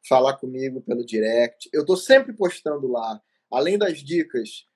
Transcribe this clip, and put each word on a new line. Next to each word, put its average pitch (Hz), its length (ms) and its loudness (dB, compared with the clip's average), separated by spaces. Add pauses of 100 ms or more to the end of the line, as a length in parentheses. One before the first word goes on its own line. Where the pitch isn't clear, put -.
falar 135 300 4
comigo 131 440 -8
pelo 120 220 -4
direct. 113 680 0
Eu 151 100 0
tô 185 140 2
sempre 269 360 4
postando 151 540 -4
lá, 113 320 -4 (320)
além 160 280 2
das 180 180 0
dicas 139 800 -4